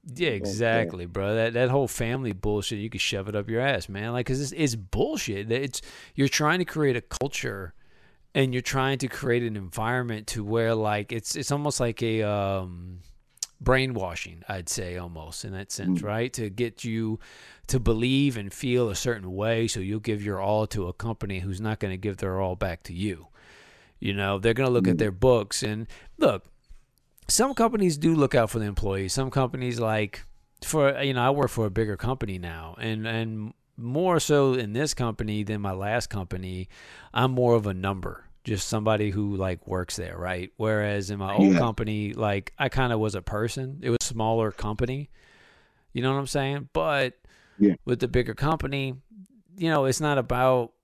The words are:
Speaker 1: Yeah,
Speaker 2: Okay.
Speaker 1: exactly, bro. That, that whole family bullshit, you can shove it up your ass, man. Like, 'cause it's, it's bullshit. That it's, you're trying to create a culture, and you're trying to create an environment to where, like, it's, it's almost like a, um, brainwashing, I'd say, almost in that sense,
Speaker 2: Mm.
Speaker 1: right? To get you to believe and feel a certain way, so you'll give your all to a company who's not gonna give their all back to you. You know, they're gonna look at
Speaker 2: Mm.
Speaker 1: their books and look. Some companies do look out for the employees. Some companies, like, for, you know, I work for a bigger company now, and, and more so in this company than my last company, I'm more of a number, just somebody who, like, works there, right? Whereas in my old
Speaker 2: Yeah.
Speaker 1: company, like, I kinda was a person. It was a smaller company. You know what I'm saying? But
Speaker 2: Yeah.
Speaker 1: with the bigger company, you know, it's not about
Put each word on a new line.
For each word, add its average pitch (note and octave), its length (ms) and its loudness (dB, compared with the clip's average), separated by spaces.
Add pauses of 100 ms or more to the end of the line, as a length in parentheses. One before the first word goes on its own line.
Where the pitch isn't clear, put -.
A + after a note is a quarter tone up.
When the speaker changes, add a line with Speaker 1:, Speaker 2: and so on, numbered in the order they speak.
(140)
Speaker 1:
Yeah, D#3+ 160 0 (100)
Speaker 2:
Okay. A2 520 2
Speaker 1:
exactly, F2 140 -8
bro. G2 280 -2
That, A2+ 200 2
that B2 160 4
whole C3+ 180 2
family A#2+ 440 -2
bullshit, G#2 460 -2
you A2 120 -6
can - 80 -8
shove G2 300 -2
it G#2 80 -6
up G2+ 120 -4
your A2+ 120 0
ass, C3 280 0
man. G#2 240 -6
Like, B2 140 -2
'cause C3 140 -2
it's, C#3 120 -4
it's D3+ 240 0
bullshit. G#2+ 720 -2
That B2 140 0
it's, - 200 -6 (320)
you're C#3 140 4
trying D#3 300 2
to F3+ 60 2
create C#3+ 320 0
a A#2 40 -2
culture, G#2 760 -6 (600)
and C3+ 200 2
you're B2 80 0
trying C3+ 360 0
to C3 100 -4
create B2 360 0
an A2 120 -4
environment A2 720 -4
to A2 160 -4
where, A2+ 300 2
like, G#2+ 380 -2
it's, - 240 -6
it's D3 160 -2
almost C#3+ 280 0
like A#2 220 0
a, A2 200 2
um, F#2 760 -2 (600)
brainwashing, G2+ 880 0
I'd F#2 200 -6
say, F2+ 300 -4
almost E2 460 -10
in G#2 80 -8
that F#2+ 200 -10
sense, F#2 300 0
Speaker 2:
Mm. - 20 -8
Speaker 1:
right? A2+ 300 -2
To A2 160 -6
get A2+ 340 -4
you A2 340 -2 (500)
to C3 120 2
believe B2 560 4
and G2+ 160 -6
feel A#2+ 380 2
a F#2 60 -4
certain G2+ 360 -2
way, A2+ 360 0
so A2 120 -4
you'll G2+ 200 -4
give G#2+ 240 -2
your G2 160 -2
all G#2 280 2
to F#2 200 -4
a F2+ 40 -6
company G#2+ 480 -4
who's F#2+ 220 -4
not A2 180 -2
gonna F#2+ 160 -2
give G2 220 -4
their F#2+ 220 -2
all F#2 160 0
back F#2 280 -4
to - 80 -12
you. F2+ 360 -4 (720)
You G2 140 -2
know, G2 240 0
they're A2+ 160 4
gonna C3 160 2
look A2+ 180 4
at E2+ 100 4
Speaker 2:
Mm. - 0 -
Speaker 1:
their G#2+ 140 2
books A2 500 4
and A2 240 -4 (320)
look. C3 280 4 (840)
Some C4 260 2
companies G#3 440 4
do E3 160 4
look C#3+ 200 4
out A2+ 160 4
for A#2 80 -2
the G#2+ 80 0
employees. G2 480 0
Some C3 160 0
companies, B2 500 0
like, A2 440 0 (380)
for, C#3 400 2
you C#3 120 0
know, B2 80 2
I B2+ 80 6
work C#3+ 200 2
for A2+ 160 0
a G2+ 40 0
bigger G#2 260 0
company A2 420 -2
now, E2 400 -10
and, A2 280 -4
and A2+ 480 -4 (220)
more D#3 440 2
so C#3 340 6
in A2+ 180 -2
this C#3 220 0
company A2 500 -2
than G#2 160 -2
my G2 120 -2
last G#2 360 -2
company, F#2 600 -6 (440)
I'm B2+ 200 2
more B2 220 6
of G#2+ 120 4
a G2 80 0
number, F#2 500 -4 (200)
just G#2 240 -2
somebody G#2+ 420 2
who, G2+ 260 -2
like, F#2 300 -2
works F#2 300 -4
there, F2 220 -8
right? F2+ 380 -6
Whereas G#2 540 0
in G2+ 80 -4
my G2 140 -2
old G2 220 8
Speaker 2:
Yeah. - 20 6
Speaker 1:
company, G#2+ 560 0
like, G2+ 460 -2
I C#3 100 0
kinda B2 300 2
was G#2+ 160 0
a F#2+ 80 -6
person. C3 600 -4
It B2 80 -2
was A#2+ 120 2
a - 40 -2
smaller A2 460 0
company. B2+ 580 -2 (840)
You A#2+ 100 -2
know C3 100 2
what C#3 80 0
I'm C3+ 60 -4
saying? C#3 460 -2
But C#3+ 460 0 (400)
Speaker 2:
Yeah. G2 260 6
Speaker 1:
with B2 160 0
the B2+ 80 0
bigger A#2+ 260 2
company, C#3 600 -2 (640)
you E3 140 0
know, D3 160 4
it's C3 140 2
not D3 180 2
about B2+ 540 2 (120)